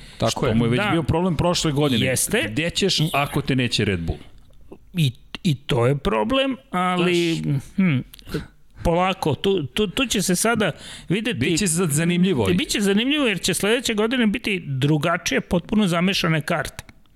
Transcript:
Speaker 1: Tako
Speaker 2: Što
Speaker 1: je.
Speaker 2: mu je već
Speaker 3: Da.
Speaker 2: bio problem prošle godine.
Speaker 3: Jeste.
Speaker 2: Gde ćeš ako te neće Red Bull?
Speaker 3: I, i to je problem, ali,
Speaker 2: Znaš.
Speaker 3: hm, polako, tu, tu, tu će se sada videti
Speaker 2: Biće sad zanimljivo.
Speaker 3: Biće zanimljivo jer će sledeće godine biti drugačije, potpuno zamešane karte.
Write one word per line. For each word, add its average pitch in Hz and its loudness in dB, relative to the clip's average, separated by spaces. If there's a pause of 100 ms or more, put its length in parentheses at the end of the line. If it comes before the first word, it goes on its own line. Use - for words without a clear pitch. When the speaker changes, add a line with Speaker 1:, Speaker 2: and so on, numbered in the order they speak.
(180)
Speaker 1:
Tako 117 0
Speaker 2:
Što - -2
Speaker 1:
je. 110 2
Speaker 2:
mu 113 2
je 117 2
već 123 2
Speaker 3:
Da. 208 0
Speaker 2:
bio 165 0
problem 170 0
prošle 165 0
godine. 135 2
Speaker 3:
Jeste. 202 -2
Speaker 2:
Gde 147 -2
ćeš - 0 (140)
ako 139 0
te 135 0
neće 117 0
Red 95 0
Bull? 80 -4 (760)
Speaker 3:
I, 151 2 (300)
i 156 2
to 123 0
je 143 2
problem, 220 0 (140)
ali, 180 2
Speaker 2:
Znaš. 156 -2 (140)
Speaker 3:
hm, 175 2 (840)
polako, 175 0
tu, 196 0
tu, 214 -2
tu 247 -2
će 220 -2
se 180 0
sada 220 2 (380)
videti 214 -2
Speaker 2:
Biće 170 0
sad 165 0
zanimljivo. 170 2
Speaker 3:
Biće 240 0
zanimljivo 240 2
jer 196 0
će 180 0
sledeće 226 0
godine 226 2
biti 196 -2
drugačije, 151 0
potpuno 202 0
zamešane 170 0
karte. - -4 (320)